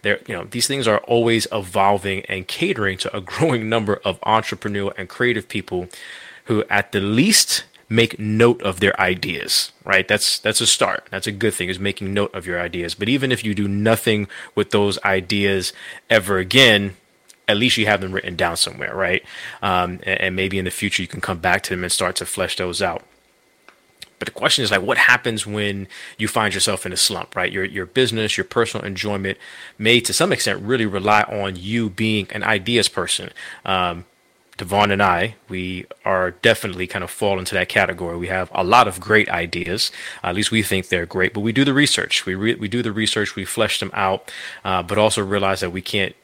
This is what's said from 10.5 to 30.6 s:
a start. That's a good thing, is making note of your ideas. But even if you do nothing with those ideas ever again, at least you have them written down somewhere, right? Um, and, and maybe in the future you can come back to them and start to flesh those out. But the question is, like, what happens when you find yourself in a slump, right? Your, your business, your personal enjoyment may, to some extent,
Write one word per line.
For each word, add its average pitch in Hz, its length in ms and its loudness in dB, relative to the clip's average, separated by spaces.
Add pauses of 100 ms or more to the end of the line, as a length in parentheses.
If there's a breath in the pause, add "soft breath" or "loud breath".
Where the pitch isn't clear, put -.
a 113 60 2
start. - 440 0
That's 95 160 -6
a 107 60 -4
good 101 220 0
thing, 90 140 -4
is 92 100 -4
making 98 360 -4
note 101 200 0
of 90 120 -8
your 87 140 -4
ideas. 85 340 -6
But 104 160 -2
even 131 200 0
if 120 140 0
you 104 100 -2
do 101 140 -2
nothing 104 580 2 (280 loud breath)
with 104 160 0
those 101 340 2
ideas 98 680 0 (360 loud breath)
ever 98 300 4
again, 101 580 6 (500)
at 104 120 2
least 127 180 2
you 107 100 0
have 104 140 2
them 95 120 -6
written 95 240 -6
down 87 200 0
somewhere, - 380 -4
right? - 280 0 (380 loud breath)
Um, 90 440 0
and, 95 160 0
and 92 160 -2
maybe 95 220 -2
in 92 60 -2
the 90 60 -2
future 98 320 -4
you 85 60 -6
can - 120 -10
come 85 180 -4
back 90 260 0
to - 60 -8
them 90 140 -4
and 87 80 -4
start 92 240 -2
to 87 100 -6
flesh 92 300 -4
those 90 240 -4
out. 87 220 -2 (1160)
But - 80 -6
the - 60 -10
question 135 320 0
is, 101 60 0
like, 98 120 4
what 117 140 0
happens 120 500 2
when 101 400 -4 (320 loud breath)
you 107 100 -2
find 104 260 2
yourself 98 320 -2
in 90 60 -6
a 92 40 -6
slump, - 400 -2
right? 90 160 -2
Your, 95 120 -4
your 95 220 -6
business, 110 520 0
your 95 60 -2
personal 110 420 -2
enjoyment 98 500 -4 (400 loud breath)
may, 113 240 6
to 120 140 -4
some 180 180 2
extent, 98 300 -2